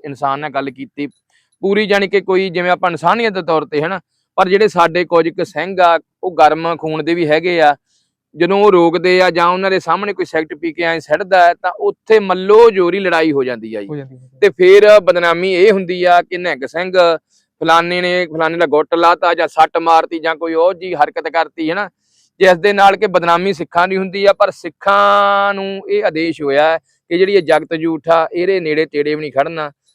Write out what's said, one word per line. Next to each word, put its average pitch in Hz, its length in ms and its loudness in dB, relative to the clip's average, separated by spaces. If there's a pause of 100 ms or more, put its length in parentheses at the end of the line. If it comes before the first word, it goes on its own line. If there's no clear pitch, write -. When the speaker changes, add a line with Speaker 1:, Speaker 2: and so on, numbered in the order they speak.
Speaker 1:
ਇਨਸਾਨ 139 360 -6
ਨਾਲ 151 100 -8
ਗੱਲ 139 200 -6
ਕੀਤੀ 135 360 -12 (540)
ਪੂਰੀ, 202 260 -2
ਜਾਣੀ 196 220 0
ਕਿ 196 120 -2
ਕੋਈ 190 300 -2
ਜਿਵੇਂ 175 200 -4
ਆਪਾਂ 180 200 0
ਇਨਸਾਨੀਅਤ 202 420 -2
ਦੇ 185 100 -6
ਤੌਰ 156 220 -2
ਤੇ, 147 180 -4
ਹਨਾ, 175 180 -6 (340)
ਪਰ 185 140 0
ਜਿਹੜੇ 196 200 2
ਸਾਡੇ 170 360 0
ਕੁਝ 165 240 0
ਕੁ 175 160 -6
ਸਿੰਘ 180 360 -6
ਆ, 170 180 4 (240)
ਉਹ 185 100 -6
ਗਰਮ 160 440 2
ਖੂਨ 156 280 -8
ਦੇ 165 100 -2
ਵੀ 170 120 -2
ਹੈਗੇ 165 340 0
ਆ। 147 160 2 (600)
ਜਦੋਂ 185 280 0
ਉਹ 208 80 6
ਰੋਕਦੇ 175 500 2
ਆ 180 80 4
ਜਾਂ 170 180 0
ਉਹਨਾਂ 190 220 -2
ਦੇ 190 100 0
ਸਾਹਮਣੇ 196 320 -4
ਕੋਈ 185 120 -8
ਸਿਗਰਟ 160 300 -6
ਪੀ 160 180 -8
ਕੇ 170 100 -8
ਐਂ 165 180 -2
ਸਿੱਟਦਾ 180 460 2
ਹੈ, 175 80 2
ਤਾਂ 180 260 -6
ਉੱਥੇ 214 400 0
ਮੱਲੋ 196 500 4
ਜੋਰੀ 185 280 0
ਲੜਾਈ 165 340 0
ਹੋ 139 120 -2
ਜਾਂਦੀ 113 300 -10
ਆ 107 60 -8
ਜੀ। 101 80 -12
Speaker 2:
ਹੋ 151 80 -12
ਜਾਂਦੀ 131 220 -18
ਹੈ। - 120 -20 (100)
Speaker 1:
ਤੇ 202 100 4
ਫਿਰ 208 500 6
ਬਦਨਾਮੀ 175 520 0
ਇਹ 185 200 4
ਹੁੰਦੀ 180 320 -4
ਆ 175 180 4
ਕਿ 180 160 -10
ਨਿਹੰਗ 156 280 -6
ਸਿੰਘ 180 260 -8 (680)
ਫਲਾਨੇ 170 400 0
ਨੇ, 180 260 -2
ਫਲਾਨੇ 160 320 -4
ਦਾ 170 80 2
ਗੁੱਟ 151 280 -2
ਲਾਤਾ 170 400 2
ਜਾਂ 165 140 -2
ਸੱਟ 160 300 -2
ਮਾਰਤੀ 165 400 0
ਜਾਂ 160 180 -4
ਕੋਈ 165 180 -6
ਉਹ 175 200 2
ਜੀ 180 200 -10
ਹਰਕਤ 151 340 -2
ਕਰਤੀ, 160 420 -4
ਹਨਾ, 190 200 -6 (500)
ਜਿਸ 185 120 6
ਦੇ 180 200 2
ਨਾਲ 196 240 4
ਕਿ 196 100 0
ਬਦਨਾਮੀ 175 460 0
ਸਿੱਖਾਂ 175 360 -2
ਦੀ 190 80 -4
ਹੁੰਦੀ 190 280 -4
ਆ। 196 80 6
ਪਰ 196 180 -2
ਸਿੱਖਾਂ 202 1040 0
ਨੂੰ 196 340 -8
ਇਹ 208 160 -2
ਆਦੇਸ਼ 160 380 -4
ਹੋਇਆ 143 220 0
ਹੈ 160 140 0
ਕਿ - 400 -8
ਜਿਹੜੀ 190 160 0
ਇਹ 190 80 2
ਜਗਤ 156 320 -2
ਜੂਠ 160 340 -6
ਆ, 165 240 2
ਇਹਦੇ 185 280 -2
ਨੇੜੇ 156 260 -2
ਤੇੜੇ 147 280 -4
ਵੀ 151 60 -6
ਨਹੀਂ 151 120 -10
ਖੜਨਾ। 151 400 -4 (220)